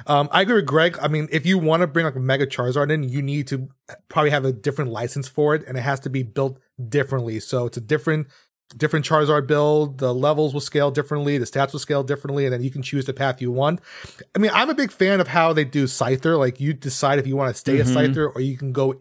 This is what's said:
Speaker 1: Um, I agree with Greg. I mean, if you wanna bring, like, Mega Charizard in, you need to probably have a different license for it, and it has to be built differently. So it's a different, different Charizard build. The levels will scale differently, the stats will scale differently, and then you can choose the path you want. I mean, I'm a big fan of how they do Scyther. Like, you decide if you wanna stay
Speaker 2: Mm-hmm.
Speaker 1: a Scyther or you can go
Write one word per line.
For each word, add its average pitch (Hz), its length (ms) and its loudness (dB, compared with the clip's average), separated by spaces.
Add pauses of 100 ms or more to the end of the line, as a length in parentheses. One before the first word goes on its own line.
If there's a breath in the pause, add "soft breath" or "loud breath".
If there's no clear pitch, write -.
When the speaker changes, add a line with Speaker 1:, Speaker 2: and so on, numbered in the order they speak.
Speaker 1:
Um, 147 260 2
I 175 100 4
agree 220 140 2
with 185 100 2
Greg. 160 340 2
I 151 80 0
mean, 151 220 -2
if 156 160 -2
you 190 120 4
wanna 160 280 2
bring, 165 180 0
like, 139 120 -4
Mega 131 300 0
Charizard 135 440 0
in, 156 140 0
you 131 180 -4
need 139 260 -4
to 131 200 -6 (400)
probably 151 220 2
have 143 140 2
a 135 80 2
different 135 380 -4
license 113 380 -6
for 151 260 2
it, 151 120 -2
and 131 120 -8
it 117 40 -4
has 135 180 -2
to 139 100 -8
be 131 120 -2
built 135 360 -4 (300)
differently. 123 520 -2
So 123 260 -4
it's 117 120 -8
a - 20 -8
different, 151 460 0 (500 soft breath)
different 151 300 0
Charizard 151 400 2
build. 147 520 2
The 127 160 2
levels 147 380 2
will 143 80 -4
scale 143 300 0
differently, 143 480 -2
the 117 80 -2
stats 139 260 0
will 147 80 -6
scale 143 220 0
differently, 139 420 -4
and 127 80 0
then 123 100 -4
you 135 80 -2
can 135 120 -8
choose 135 240 -4
the 131 80 -4
path 135 260 -2
you 123 100 -4
want. 143 300 0 (540 loud breath)
I - 40 -2
mean, 208 140 2
I'm 240 160 4
a 311 60 0
big 269 180 0
fan 196 260 2
of 175 100 0
how 165 260 4
they 156 100 2
do 139 200 0
Scyther. 131 540 0
Like, 127 220 0
you 147 140 -2
decide 139 440 0
if 135 80 0
you 135 100 -2
wanna 131 180 0
stay 135 240 0
Speaker 2:
Mm-hmm. 123 180 4
Speaker 1:
a - 40 4
Scyther 147 340 2
or 131 80 -4
you 135 160 -2
can 135 140 -6
go 135 280 0